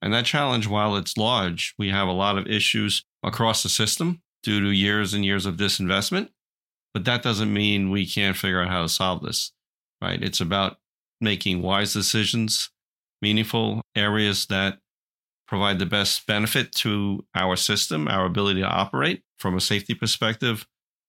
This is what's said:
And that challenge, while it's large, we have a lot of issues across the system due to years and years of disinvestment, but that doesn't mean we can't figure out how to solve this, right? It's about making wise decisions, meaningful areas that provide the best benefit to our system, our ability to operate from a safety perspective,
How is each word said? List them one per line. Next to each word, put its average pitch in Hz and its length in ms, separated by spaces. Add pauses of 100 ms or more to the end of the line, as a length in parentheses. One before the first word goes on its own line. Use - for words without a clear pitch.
And 101 140
that 120 100
challenge, 127 420
while 104 300
it's 95 220
large, 107 600
we 101 120
have 98 180
a 92 40
lot 98 260
of 95 80
issues 104 580 (180)
across 113 400
the - 60
system 165 540 (200)
due 104 180
to 101 100
years 101 420
and 104 100
years 98 220
of 92 120
disinvestment, 98 720 (640)
but 98 100
that 120 180
doesn't 107 300
mean 101 380
we 98 160
can't 98 300
figure 92 260
out 90 80
how 90 100
to 82 80
solve 92 340
this, - 300 (480)
right? 90 220
It's - 180
about 95 380 (420)
making 98 400
wise 98 320
decisions, 107 800 (500)
meaningful 110 600 (120)
areas 104 520
that 98 320 (680)
provide 101 320
the 95 60
best 98 420
benefit 110 460
to 101 640
our 92 220
system, 82 520
our 98 160
ability 95 380
to 95 40
operate 127 580 (120)
from 90 200
a 90 40
safety 104 320
perspective, 113 720 (420)